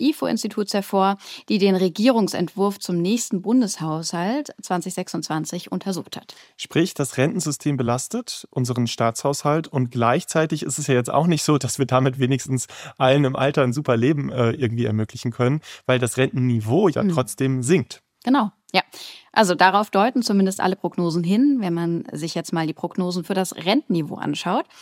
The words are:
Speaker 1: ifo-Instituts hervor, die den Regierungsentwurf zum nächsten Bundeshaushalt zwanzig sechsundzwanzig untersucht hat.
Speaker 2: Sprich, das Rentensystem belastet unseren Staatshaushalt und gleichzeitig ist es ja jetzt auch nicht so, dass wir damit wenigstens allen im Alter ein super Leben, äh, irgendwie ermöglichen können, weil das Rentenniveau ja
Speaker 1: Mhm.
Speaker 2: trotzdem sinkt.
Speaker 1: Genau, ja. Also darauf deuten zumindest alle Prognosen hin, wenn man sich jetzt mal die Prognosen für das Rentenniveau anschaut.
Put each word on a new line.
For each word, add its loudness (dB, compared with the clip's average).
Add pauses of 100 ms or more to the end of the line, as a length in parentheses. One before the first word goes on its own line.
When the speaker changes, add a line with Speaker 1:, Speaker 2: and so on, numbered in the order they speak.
Speaker 1:
ifo-Instituts -2
hervor, 2 (300)
die 2
den 4
Regierungsentwurf 0
zum -2
nächsten -2
Bundeshaushalt -2
zwanzig -4
sechsundzwanzig -6
untersucht -6
hat. -18 (220)
Speaker 2:
Sprich, -2
das -4
Rentensystem -2
belastet -4
unseren -2
Staatshaushalt -2
und -2
gleichzeitig 0
ist -6
es -8
ja 4
jetzt 2
auch 2
nicht 2
so, 4
dass -6
wir 0
damit 2
wenigstens -2 (300)
allen 6
im 0
Alter 2
ein 2
super 0
Leben, 2
äh, 2
irgendwie 0
ermöglichen -2
können, 0 (260)
weil 2
das -2
Rentenniveau 2
ja 0
Speaker 1:
Mhm. 2
Speaker 2:
trotzdem -2
sinkt. 0 (220)
Speaker 1:
Genau, 2 (240)
ja. 4 (480)
Also 4
darauf 4
deuten 2
zumindest 2
alle 2
Prognosen -2
hin, 4
wenn -2
man -2
sich -8
jetzt -6
mal 0
die -4
Prognosen -4
für -4
das -2
Rentenniveau -2
anschaut. -4 (180)